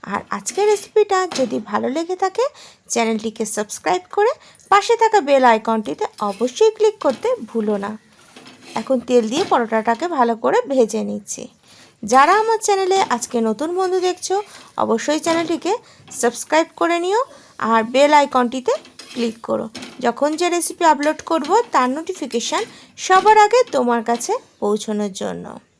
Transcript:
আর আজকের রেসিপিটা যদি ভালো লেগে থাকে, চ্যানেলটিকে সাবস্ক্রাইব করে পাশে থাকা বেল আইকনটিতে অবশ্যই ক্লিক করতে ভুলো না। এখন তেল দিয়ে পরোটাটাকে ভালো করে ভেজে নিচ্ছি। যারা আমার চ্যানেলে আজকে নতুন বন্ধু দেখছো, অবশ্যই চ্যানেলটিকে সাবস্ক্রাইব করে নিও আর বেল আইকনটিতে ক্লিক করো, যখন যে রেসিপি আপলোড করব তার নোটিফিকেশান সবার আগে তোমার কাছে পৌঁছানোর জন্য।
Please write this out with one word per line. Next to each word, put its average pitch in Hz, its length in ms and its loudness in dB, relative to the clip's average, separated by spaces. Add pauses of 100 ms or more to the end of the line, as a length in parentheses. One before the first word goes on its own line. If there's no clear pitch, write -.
(100)
আর 202 80 -4 (180)
আজকের 370 340 -2
রেসিপিটা 403 480 2 (200)
যদি 254 180 -2 (140)
ভালো 220 160 -2 (100)
লেগে 339 260 -4
থাকে, 381 220 0 (480)
চ্যানেলটিকে 226 500 -2 (120)
সাবস্ক্রাইব 311 480 -4 (120)
করে 427 160 4 (400)
পাশে 403 300 4
থাকা 427 260 4
বেল 277 240 4
আইকনটিতে 226 540 -2 (240)
অবশ্যই 254 480 2
ক্লিক 427 180 2 (100)
করতে 285 220 0 (220)
ভুলো 214 340 -2
না। 208 80 -6 (920)
এখন 262 160 0 (100)
তেল 247 240 4
দিয়ে 311 200 0
পরোটাটাকে 226 540 0 (120)
ভালো 233 160 -2 (100)
করে 285 140 2 (140)
ভেজে 220 380 0
নিচ্ছি। 208 340 -12 (600)
যারা 269 380 6
আমার 440 240 2
চ্যানেলে 381 320 2 (180)
আজকে 233 220 -6 (120)
নতুন 226 200 -4 (100)
বন্ধু 370 280 0
দেখছো, 359 280 -4 (480)
অবশ্যই 226 420 0
চ্যানেলটিকে 330 480 -2 (480)
সাবস্ক্রাইব 311 460 0 (120)
করে 339 240 0
নিও 403 180 0 (500)
আর 226 100 4 (120)
বেল 285 260 6
আইকনটিতে 262 540 0 (400)
ক্লিক 233 240 -4 (120)
করো, 220 160 -2 (400)
যখন 233 240 0 (100)
যে 349 160 0
রেসিপি 349 280 -4 (100)
আপলোড 294 260 -2 (120)
করব 311 180 -2 (240)
তার 254 240 2
নোটিফিকেশান 311 680 -6 (420)
সবার 381 400 6
আগে 427 140 4 (160)
তোমার 240 340 0
কাছে 240 240 -2 (280)
পৌঁছানোর 208 600 -2
জন্য। 175 240 -8 (340)